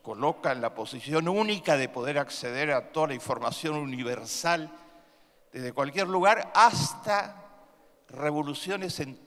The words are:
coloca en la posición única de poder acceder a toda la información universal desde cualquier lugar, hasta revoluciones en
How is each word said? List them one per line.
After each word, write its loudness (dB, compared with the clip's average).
coloca 0
en -4
la 0
posición -2
única 2
de 2
poder -4
acceder -2
a 0
toda 2
la -4
información -4
universal -2
desde -8
cualquier 0
lugar, 4
hasta 2
revoluciones -4
en -8